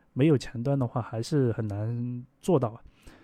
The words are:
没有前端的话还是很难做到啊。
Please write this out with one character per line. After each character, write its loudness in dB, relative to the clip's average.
没 4
有 6
前 -4
端 0
的 0
话 -4
还 -6
是 2
很 -4
难 -6
做 2
到 0
啊。 -12